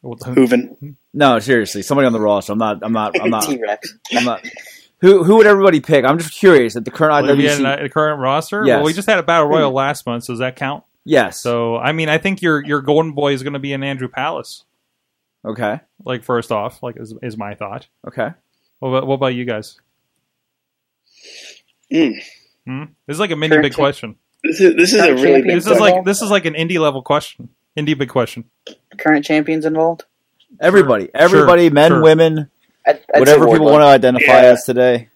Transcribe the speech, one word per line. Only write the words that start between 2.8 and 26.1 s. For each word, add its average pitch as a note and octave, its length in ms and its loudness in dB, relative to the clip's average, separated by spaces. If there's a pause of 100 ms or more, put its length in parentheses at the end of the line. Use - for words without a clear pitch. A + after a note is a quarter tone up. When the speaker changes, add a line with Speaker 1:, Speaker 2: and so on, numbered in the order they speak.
Speaker 3:
I'm A2 100 -6
not, G#2+ 260 -4
I'm A2+ 100 -4
not, G#2+ 140 -4
Speaker 4:
<laughs> - 40 -8
T-Rex. A2+ 500 -8 (160)
Speaker 3:
I'm A#2+ 120 -2
not. A2+ 200 -8 (540)
Who, F#3 240 6
who G3+ 140 4
would G#3+ 100 6
everybody G3 320 4
pick? C#3+ 260 0
I'm C#3+ 120 2
just D#3+ 160 -10
curious C3 420 4
at A#2 80 -8
the - 80 -10
current D3+ 360 0
Speaker 1:
Would C#3+ 40 0
it C#3+ 60 2
be C#3+ 100 0
Speaker 3:
I D3 80 0
W C#3 100 -4
C. C#3 160 -4
Speaker 1:
an, C#3+ 40 -8
uh, - 20 -10
current D3+ 320 -4
roster? D3 460 -4
Speaker 3:
Yes. B2 120 2
Speaker 1:
Well, C#3+ 80 0
we D#3 80 -2
just F#3+ 140 -8
had G#3 120 2
a - 40 -6
Battle E3+ 240 0
Royal D3+ 220 0
Speaker 4:
Hmm. B2+ 80 -6
Speaker 1:
last C#3 280 -4
month, A#2+ 200 -8
so B2+ 80 -10
does A2+ 60 -10
that B2+ 180 -8
count? C#3 260 -10 (220)
Speaker 3:
Yes. C3 340 -2
Speaker 1:
So, A#2 380 -4
I B2 160 -4
mean, D#3+ 160 -6
I D#3 80 0
think G3 240 -6
your, D#3 240 -2
your D3 160 -4
golden D3+ 320 -2
boy C#3+ 200 -2
is C3 100 -8
gonna C#3 160 -10
be C#3 140 -10
an C3+ 100 -8
Andrew C3 260 -10
Palace. - 560 -10 (800)
Speaker 3:
Okay. A2 340 -8 (240)
Speaker 1:
Like, B2+ 200 -10
first A#2+ 280 -6
off, A2 320 -8
like, A#2 140 -14
is, A2+ 240 -18
is A2 160 -12
my G#2 180 -12
thought. G#2 320 -14 (200)
Speaker 3:
Okay. A2+ 220 -8 (500)
Speaker 1:
What C3 100 -10
about, C3 180 -4
what C#3 80 -2
about C3+ 200 -4
you B2 100 -8
guys? A2 340 -10 (2000)
Speaker 2:
Mm. C#3+ 240 -4 (500)
Speaker 1:
Hmm? C3 180 -14 (220)
This D3 100 -14
is D#3 40 -14
like G3+ 120 -4
a D#3+ 40 -8
mini D#3 160 -4
Speaker 4:
Current D3+ 120 2
Speaker 1:
big C#3 100 -4
Speaker 4:
cha- - 40 -10
Speaker 1:
question. C#3 380 -4 (280)
Speaker 2:
This D#3+ 160 -6
is, F3+ 160 4
this F3+ 180 2
is G#3+ 60 2
a F3+ 80 4
Speaker 4:
Current C3 140 2
Speaker 2:
really - 40 2
big C#3 80 4 (100)
Speaker 4:
champions F3 220 -2
Speaker 1:
This - 100 2
is - 40 2
like, G#3 120 4
Speaker 4:
involved? F#3 160 0
Speaker 1:
this G3+ 140 -2